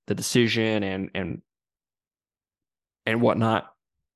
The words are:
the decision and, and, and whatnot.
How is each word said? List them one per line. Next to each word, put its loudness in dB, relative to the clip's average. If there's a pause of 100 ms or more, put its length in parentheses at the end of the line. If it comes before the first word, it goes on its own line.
the -2
decision 0
and, -6
and, -6 (1600)
and 0
whatnot. 2 (460)